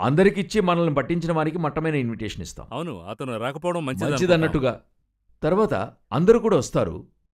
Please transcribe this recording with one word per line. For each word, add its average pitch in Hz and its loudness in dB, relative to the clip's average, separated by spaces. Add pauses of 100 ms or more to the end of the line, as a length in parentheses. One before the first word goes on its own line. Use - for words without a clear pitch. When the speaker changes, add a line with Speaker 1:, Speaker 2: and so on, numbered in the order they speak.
Speaker 1:
అందరికిచ్చి 190 2
మనల్ని 170 2
పట్టించిన 165 -2
వారికి 156 0
మట్టమైన 156 -2
ఇన్విటేషన్ 110 -4
ఇస్తాం. - -14
Speaker 2:
అవును, 139 -8
అతను 113 -8
రాకపోవడం 160 -4
మంచిది 107 -4
Speaker 1:
మంచిదన్నట్టుగా. 156 2
Speaker 2:
అనుకుంటాం. - -14
Speaker 1:
తర్వాత 196 2 (380)
అందరూ 185 6
కూడా 214 2
వస్తారు. 104 -2 (260)